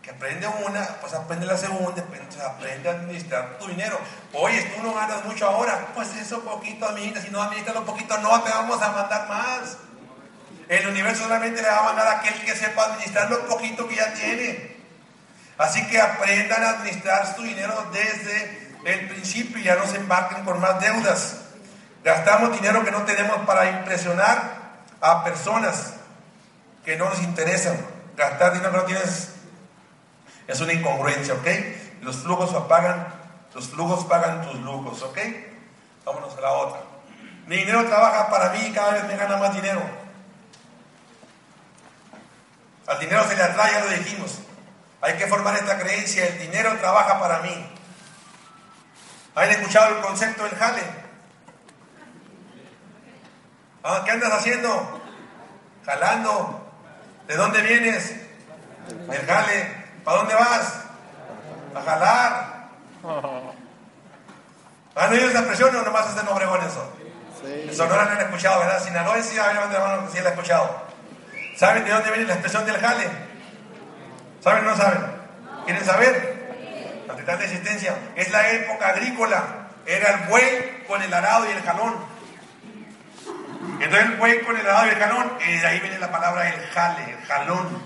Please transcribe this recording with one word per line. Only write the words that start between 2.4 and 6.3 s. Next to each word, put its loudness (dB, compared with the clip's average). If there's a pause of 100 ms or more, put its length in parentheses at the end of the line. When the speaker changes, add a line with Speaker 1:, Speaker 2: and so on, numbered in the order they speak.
Speaker 1:
aprende -6
a 0
administrar -8
tu -12
dinero. -6 (340)
"Oye, 2 (160)
tú -8
no -4
ganas -4
mucho 0
ahora", 0
pues -8
eso -8